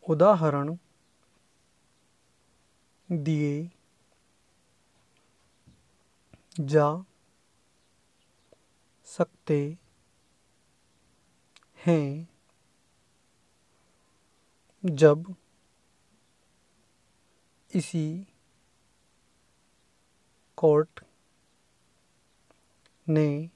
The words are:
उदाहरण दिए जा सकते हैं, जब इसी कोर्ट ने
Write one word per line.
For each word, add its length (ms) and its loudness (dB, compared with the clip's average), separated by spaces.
उदाहरण 680 2
दिए 600 -4
जा 460 0
सकते 760 -6
हैं, 440 -2
जब 500 4
इसी 520 -6
कोर्ट 460 2
ने 460 0